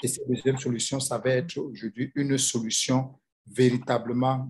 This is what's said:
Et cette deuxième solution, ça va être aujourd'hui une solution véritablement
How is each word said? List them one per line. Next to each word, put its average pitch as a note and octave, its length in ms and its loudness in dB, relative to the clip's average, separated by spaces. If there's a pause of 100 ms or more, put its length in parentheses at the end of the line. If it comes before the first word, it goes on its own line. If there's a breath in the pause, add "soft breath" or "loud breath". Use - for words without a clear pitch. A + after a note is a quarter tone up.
Et A2+ 40 0
cette - 220 -4
deuxième C3 300 2
solution, C3 400 -2
ça B2+ 180 -2
va B2+ 140 0
être C3+ 260 0
aujourd'hui C3 560 -6
une C#3 240 2
solution B2+ 800 0 (320)
véritablement B2+ 1040 2